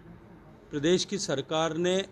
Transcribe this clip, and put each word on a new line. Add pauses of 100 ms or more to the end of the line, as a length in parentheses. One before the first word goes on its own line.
(680)
प्रदेश
की
सरकार
ने